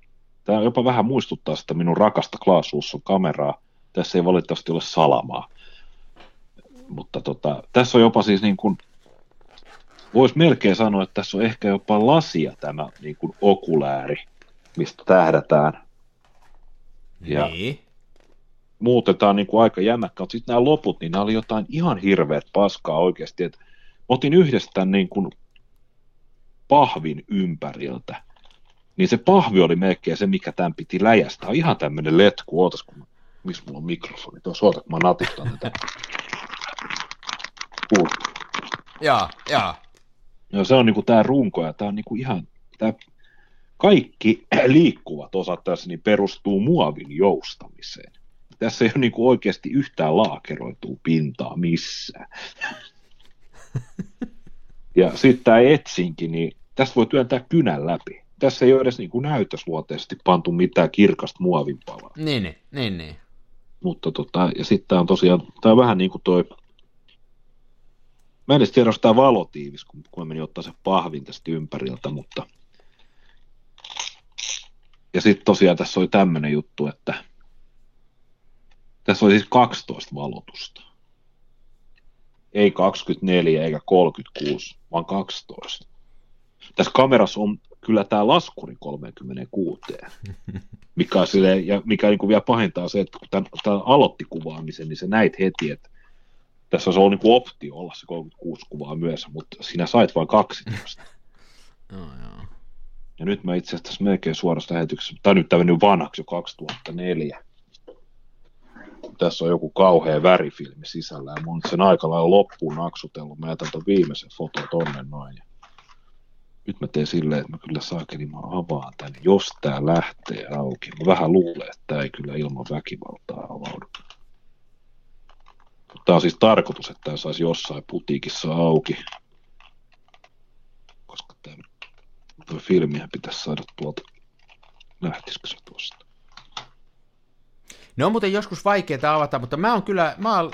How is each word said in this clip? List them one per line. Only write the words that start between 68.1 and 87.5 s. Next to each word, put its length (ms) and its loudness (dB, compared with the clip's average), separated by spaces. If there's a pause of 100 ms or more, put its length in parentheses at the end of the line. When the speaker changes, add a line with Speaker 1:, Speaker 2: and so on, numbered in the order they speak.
Speaker 1:
mä 80 4
en 60 6
edes 100 2
tiedä, 180 4
onks 100 -2
tää 160 6
valotiivis, 720 2
kun, 260 -20
kun 120 -12
mä 40 -10
menin 160 -10
ottaa 180 -12
sen 120 -14 (100)
pahvin 400 -2
tästä 280 -14
ympäriltä, 580 -8
mutta, 360 -12 (2750)
ja 80 -2
sit 240 2
tosiaan 320 4
tässä 220 -4
oli 80 0
tämmönen 440 2
juttu, 360 -6
että 360 -10 (1800)
tässä 220 2
oli 80 8
siis 160 4
kaksitoista 680 0
valotusta. 640 -14 (1700)
Ei 180 4
kaksikymmentäneljä 920 0
eikä 220 -4
kolmekymmentäkuusi, 880 -2 (160)
vaan 140 -6
kaksitoista. 840 -10 (880)
Tässä 200 -2
kamerassa 440 4
on 200 -4 (220)